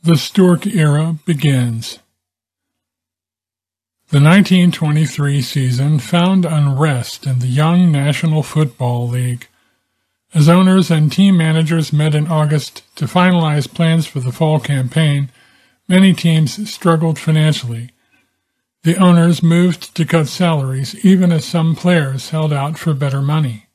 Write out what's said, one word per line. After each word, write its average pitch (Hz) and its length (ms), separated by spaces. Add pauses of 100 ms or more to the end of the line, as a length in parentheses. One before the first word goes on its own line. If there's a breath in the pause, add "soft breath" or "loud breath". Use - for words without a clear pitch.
The 165 120
Stork 180 520
Era 156 580
Begins. 131 720 (2000)
The 143 100
nineteen 180 520
twenty-three 147 720
season 135 560
found 175 480
unrest 143 800
in 127 140
the 123 80
young 165 440
National 151 520
Football 123 680
League. 123 380 (880)
As 151 120
owners 190 440
and 156 200
team 196 240
managers 160 560
met 151 220
in 151 140
August 151 560 (140)
to 151 80
finalize 165 640
plans 165 380
for - 140
the 127 120
fall 156 280
campaign, 143 720 (580 soft breath)
many 185 240
teams 160 580
struggled 165 460
financially. 147 720 (920)
The 170 140
owners 175 440
moved 170 540
to 165 100
cut 160 220
salaries, 139 760
even 185 280
as 160 140
some 165 300
players 143 540
held 156 240
out 143 240
for 160 160
better 139 300
money. 139 520